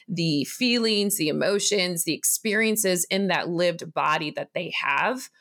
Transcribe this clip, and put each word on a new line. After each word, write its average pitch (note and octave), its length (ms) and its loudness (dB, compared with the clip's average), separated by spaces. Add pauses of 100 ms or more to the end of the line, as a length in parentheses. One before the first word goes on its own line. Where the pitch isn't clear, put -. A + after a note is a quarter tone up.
the D#3+ 360 0
feelings, A3+ 760 0
the D3+ 120 0
emotions, F3+ 760 0
the D#3+ 100 -2
experiences G#3+ 960 0
in F#3+ 200 0
that E3 200 0
lived E3+ 440 0
body D3+ 380 0
that D3 220 -6
they E3+ 260 -6
have. F#3 500 0 (120)